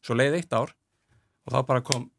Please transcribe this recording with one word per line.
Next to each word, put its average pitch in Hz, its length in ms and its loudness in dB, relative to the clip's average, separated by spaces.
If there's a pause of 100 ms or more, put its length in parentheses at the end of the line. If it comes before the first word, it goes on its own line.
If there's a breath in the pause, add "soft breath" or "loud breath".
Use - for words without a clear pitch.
Svo 123 80 -2
leið 139 240 2
eitt 175 160 -6
ár 117 160 0 (760)
og 123 60 -10
þá 131 120 4
bara 127 160 2
kom 123 380 -6